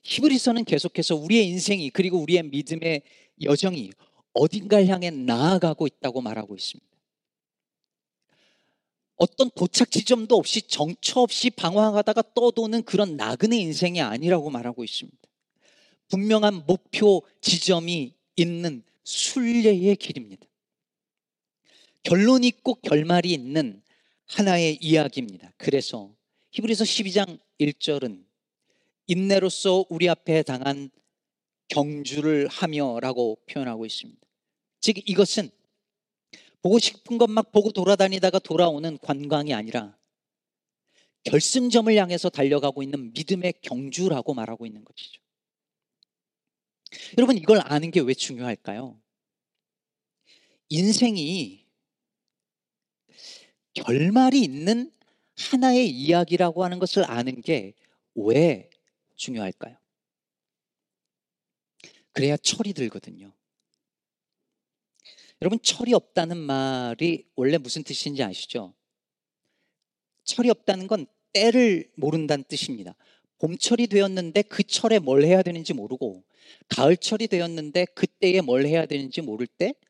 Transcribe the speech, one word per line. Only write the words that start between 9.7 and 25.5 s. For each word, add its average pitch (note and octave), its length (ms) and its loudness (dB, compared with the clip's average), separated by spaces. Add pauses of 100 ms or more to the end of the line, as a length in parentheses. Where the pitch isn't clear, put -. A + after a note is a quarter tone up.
지점도 A3+ 460 2
없이 G3+ 260 0
정처 - 580 -2
없이 - 300 2
방황하다가 G#3 840 0
떠도는 A3+ 480 0
그런 F#3+ 340 0
나그네 B2 400 0
인생이 F3 440 -2
아니라고 D3 500 0
말하고 A#2+ 340 -8
있습니다. - 340 -12 (920)
분명한 G#3 580 2
목표 F#3+ 560 4 (180)
지점이 E3+ 720 0 (220)
있는 E3+ 460 -2 (220)
순례의 G#3+ 920 2
길입니다. A2 500 -14 (1600)
결론 A#3+ 420 4
있고 B3 300 0
결말이 E3+ 580 0
있는 C3 500 -4 (440)
하나의 F3 560 2
이야기입니다. C#3 720 0